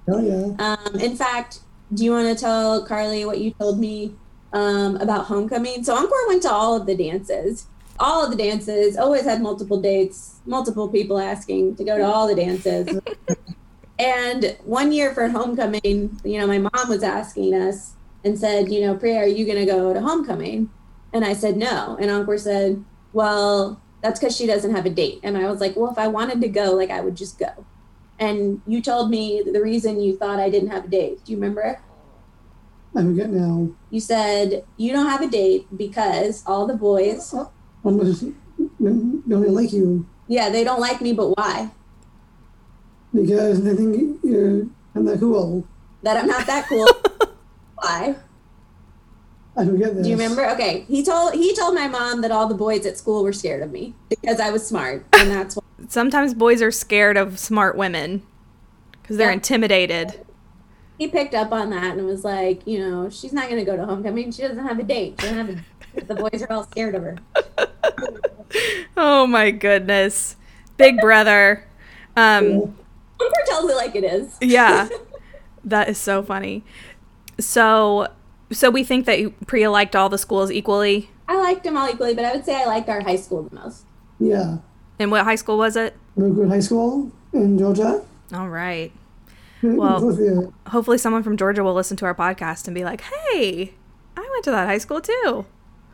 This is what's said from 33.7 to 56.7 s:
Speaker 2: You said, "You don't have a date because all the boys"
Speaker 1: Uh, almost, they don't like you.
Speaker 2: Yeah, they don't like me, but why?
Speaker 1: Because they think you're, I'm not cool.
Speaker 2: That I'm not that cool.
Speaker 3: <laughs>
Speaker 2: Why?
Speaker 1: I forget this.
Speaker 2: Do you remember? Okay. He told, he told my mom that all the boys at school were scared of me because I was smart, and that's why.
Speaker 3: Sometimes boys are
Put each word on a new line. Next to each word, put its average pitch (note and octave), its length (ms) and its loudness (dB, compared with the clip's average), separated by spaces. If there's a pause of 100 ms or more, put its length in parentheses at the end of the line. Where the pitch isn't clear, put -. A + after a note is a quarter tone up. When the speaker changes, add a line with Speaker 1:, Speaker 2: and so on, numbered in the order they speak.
Speaker 2:
You A3 100 -4
said, G#3 640 0 (140)
"You A#3 140 -2
don't C#4+ 140 2
have C#4 160 0
a D4 60 -2
date F#3+ 380 2 (100)
because G3+ 720 -2
all G3 200 -2
the B3+ 80 -2
boys" G3+ 600 0
Speaker 1:
Uh, C4+ 120 -6 (380)
almost, G3 400 2 (560)
they G3+ 100 2
don't A3+ 640 0
like A3+ 180 0
you. F3+ 340 2 (220)
Speaker 2:
Yeah, A#3 200 0
they A3+ 160 2
don't B3+ 160 0
like B3 200 -2
me, A#3+ 120 0
but G3 260 0
why? G#3+ 320 -4 (1400)
Speaker 1:
Because G3+ 480 2
they G3+ 140 2
think A3+ 480 0
you're, G3+ 380 2 (320)
I'm G#3+ 100 2
not G#3 160 2
cool. F3+ 460 0 (360)
Speaker 2:
That A3 140 2
I'm A3+ 100 0
not B3+ 200 0
that C#4 200 -2
cool. A3 200 4 (480)
Speaker 3:
<laughs> - 400 -20
Speaker 2:
Why? F#3 420 -2 (1400)
Speaker 1:
I G#3 120 0
forget G3 280 2
this. F#3 100 -2
Speaker 2:
Do - 60 2
you A3+ 60 2
remember? A#3 360 0
Okay. F#3+ 360 -2
He C#4 160 0
told, E4+ 300 2
he F4 200 2
told F4+ 200 0
my D4 140 0
mom A#3+ 340 -4
that A3+ 80 0
all A3 180 2
the A3 60 -2
boys G#3 320 0
at - 100 -6
school G#3+ 260 0
were G3 120 0
scared D3+ 280 -6
of D3+ 80 -8
me A#3 240 -12 (140)
because A3+ 320 -2
I G#3+ 100 0
was A3 160 -4
smart, C3+ 460 -6
and G4+ 180 6
that's F#3+ 260 -6
why. G#3 60 -10 (260)
Speaker 3:
Sometimes C4+ 440 0
boys A#3 300 4
are A3+ 80 2